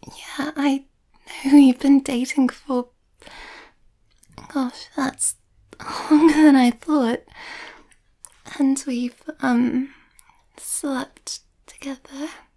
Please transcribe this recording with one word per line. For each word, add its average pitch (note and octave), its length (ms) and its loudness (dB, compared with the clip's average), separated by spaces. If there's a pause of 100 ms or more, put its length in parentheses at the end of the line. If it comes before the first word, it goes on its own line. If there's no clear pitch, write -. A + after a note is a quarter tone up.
Yeah, - 500 -12
I C#4 300 -2 (600)
know C4+ 80 2
we've C4+ 260 8
been C#4 220 4
dating C4 480 -2
for... B3 400 -8 (1600)
Gosh, C4 420 -8
that's - 400 -6 (760)
longer D4+ 340 4
than D4 120 8
I B3 160 4
thought. B3 500 -2 (1400)
And C4+ 300 0
we've, B3 340 -6 (200)
um, B3 520 -2 (640)
slept - 840 -10 (260)
together. C#4 600 -14 (280)